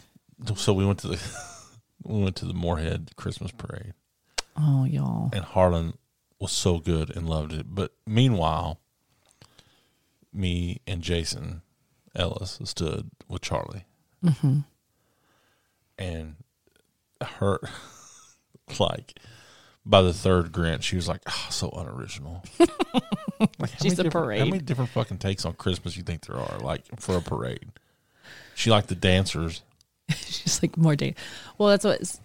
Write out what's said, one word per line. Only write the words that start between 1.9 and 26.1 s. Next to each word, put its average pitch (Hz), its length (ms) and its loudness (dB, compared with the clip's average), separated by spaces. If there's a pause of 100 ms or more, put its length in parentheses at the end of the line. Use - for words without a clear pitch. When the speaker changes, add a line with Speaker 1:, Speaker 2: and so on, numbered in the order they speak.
Speaker 1:
we 107 180 0
went 95 140 2
to - 100 -8
the 87 80 -4
Moorhead 85 640 -2
Christmas - 360 -8
parade. - 420 -12 (640)
Speaker 2:
Oh, 143 280 4
y'all. 135 480 0
Speaker 1:
And 87 120 -4
Harlan 85 520 4 (440)
was 95 120 -4
so 87 260 2
good 80 380 0
and 82 120 -4
loved 78 240 -2
it. 78 220 -6
But 98 180 -4 (140)
meanwhile, 85 720 2 (1500)
me 87 540 -2
and 87 160 -6
Jason 82 600 -2 (520)
Ellis - 500 -4
stood 101 460 -4 (180)
with 90 140 -8
Charlie. - 420 -4 (400)
Speaker 2:
Mm-hmm. 147 360 4 (1400)
Speaker 1:
And 80 380 -8 (840)
her, 101 380 0 (580)
<laughs> - 600 -14
like, - 400 -2 (680)
by 101 180 10
the 90 100 6
third 87 400 2
Grinch, 82 300 0
she - 140 -2
was 87 120 -2
like, 87 180 -6
"Oh, - 240 -6
so - 200 -4
unoriginal." 82 720 -10 (160)
Speaker 2:
<laughs> 339 140 6 (880)
Speaker 1:
Like, 214 100 -4
how - 140 -14
Speaker 2:
She's 185 120 4
Speaker 1:
many 175 40 2
Speaker 2:
a - 100 2
Speaker 1:
different, 165 160 0
Speaker 2:
parade. 104 140 -2
Speaker 1:
how - 60 2
many 190 120 0
different 127 320 -2
fucking 113 280 -2
takes 95 260 -2
on 85 80 -2
Christmas 87 440 -4
you 92 60 -8
think 85 240 -8